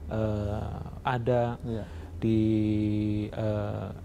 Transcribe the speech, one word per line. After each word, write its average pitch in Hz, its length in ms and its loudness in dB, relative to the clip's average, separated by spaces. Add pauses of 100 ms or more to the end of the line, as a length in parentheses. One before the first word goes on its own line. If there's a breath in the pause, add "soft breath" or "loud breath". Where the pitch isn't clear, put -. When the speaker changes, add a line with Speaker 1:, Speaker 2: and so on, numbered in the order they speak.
Speaker 1:
eh, 107 640 -2 (320)
ada. 120 600 2
Speaker 2:
Iya. 113 200 -4 (380 loud breath)
Speaker 1:
Di, 110 180 4 (880)
eh, 104 600 -2 (180)